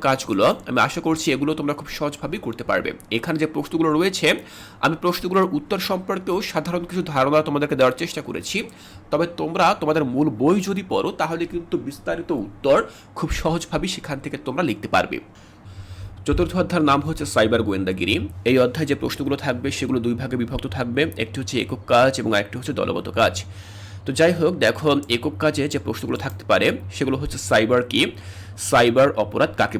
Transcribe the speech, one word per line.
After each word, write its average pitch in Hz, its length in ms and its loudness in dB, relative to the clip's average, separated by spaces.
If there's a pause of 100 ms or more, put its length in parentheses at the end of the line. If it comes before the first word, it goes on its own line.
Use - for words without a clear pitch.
কাজগুলো, 113 380 2 (240)
আমি 123 180 0
আশা 151 200 -6
করছি 160 280 0
এগুলো 143 260 0
তোমরা 143 180 -2
খুব 151 180 -14
সহজভাবেই 147 500 -6
করতে 117 240 -8
পারবে। 95 200 0 (280)
এখানে 160 240 -2
যে 156 120 4
প্রশ্নগুলো 160 380 0
রয়েছে, 175 340 2 (580)
আমি 156 180 2
প্রশ্নগুলোর 180 440 2 (120)
উত্তর 185 200 -2 (120)
সম্পর্কেও 185 460 -2 (160)
সাধারণ 170 380 -2
কিছু 175 120 -2 (100)
ধারণা 139 260 4 (100)
তোমাদেরকে 143 300 0
দেওয়ার 131 240 4
চেষ্টা - 260 -6
করেছি। 90 300 -6 (520)
তবে 160 160 2 (140)
তোমরা 165 260 2 (140)
তোমাদের 156 220 2 (100)
মূল 139 140 4 (140)
বই 165 180 6 (100)
যদি 196 140 -2 (100)
পড়ো, 107 160 2 (120)
তাহলে 165 320 -2
কিন্তু 170 220 -4 (120)
বিস্তারিত 170 440 -6 (140)
উত্তর 135 320 2 (420)
খুব 160 100 -4 (120)
সহজভাবেই 165 560 -2
সেখান - 280 -8
থেকে 139 120 -6 (100)
তোমরা 135 240 -2
লিখতে 107 240 -6
পারবে। 87 240 0 (1080)
চতুর্থ 170 260 2 (100)
অধ্যায়ের 165 280 2
নাম 139 160 4
হচ্ছে 156 180 -4 (100)
সাইবার 113 320 4
গোয়েন্দাগিরি। 95 500 0 (340)
এই 131 140 6
অধ্যায়ে 139 260 -2
যে 139 120 2
প্রশ্নগুলো 135 420 -2
থাকবে 127 240 -2 (100)
সেগুলো 131 280 0
দুই 120 140 0
ভাগে 123 220 -4
বিভক্ত 120 240 -4 (100)
থাকবে, 127 260 0 (220)
একটি - 160 -8
হচ্ছে 127 240 -6
একক 101 180 -8 (100)
কাজ 127 280 8
এবং 110 160 -2
আরেকটি 101 220 -2
হচ্ছে 117 220 -6
দলগত 92 280 -2 (120)
কাজ। - 140 4 (720)
তো 139 140 -4
যাই 165 200 6
হোক, 165 140 4 (120)
দেখো 120 240 2 (280)
একক 143 260 -4
কাজে 151 300 0
যে 143 140 -2
প্রশ্নগুলো 123 380 -4
থাকতে 113 260 -8
পারে 101 160 6 (300)
সেগুলো 135 260 0
হচ্ছে - 160 -6 (100)
সাইবার 120 420 6
কি, - 100 2 (720)
সাইবার 123 380 6 (140)
অপরাধ 107 280 0 (100)
কাকে - 200 0